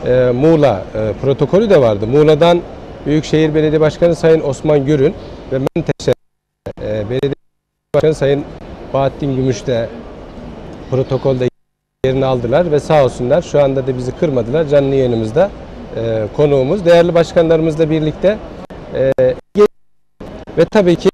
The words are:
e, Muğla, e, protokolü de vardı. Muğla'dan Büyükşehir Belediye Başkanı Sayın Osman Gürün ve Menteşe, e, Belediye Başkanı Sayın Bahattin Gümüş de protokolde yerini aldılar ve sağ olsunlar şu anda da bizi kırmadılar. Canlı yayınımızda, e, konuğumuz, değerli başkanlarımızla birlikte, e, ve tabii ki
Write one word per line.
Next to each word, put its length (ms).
e, 280
Muğla, 480
e, 180
protokolü 480
de 100
vardı. 260
Muğla'dan 540
Büyükşehir 480
Belediye 260
Başkanı 340
Sayın 260
Osman 440
Gürün 300
ve 60
Menteşe, 540
e, 280
Belediye 240
Başkanı 200
Sayın 300
Bahattin 420
Gümüş 300
de 220
protokolde 580
yerini 220
aldılar 460
ve 80
sağ 240
olsunlar 380
şu 220
anda 220
da 120
bizi 140
kırmadılar. 560
Canlı 260
yayınımızda, 560
e, 300
konuğumuz, 480
değerli 300
başkanlarımızla 760
birlikte, 480
e, 180
ve 60
tabii 320
ki 180